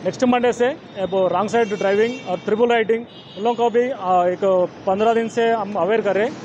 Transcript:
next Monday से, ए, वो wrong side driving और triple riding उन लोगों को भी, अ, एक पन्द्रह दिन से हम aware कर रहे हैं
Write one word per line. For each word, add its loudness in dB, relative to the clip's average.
next -2
Monday 2
से, 0
ए, -4
वो 2
wrong 0
side 0
driving 0
और -2
triple 0
riding 0
उन -8
लोगों 0
को 0
भी, 2
अ, 2
एक 2
पन्द्रह 2
दिन 0
से 0
हम -2
aware 0
कर 0
रहे 0
हैं -6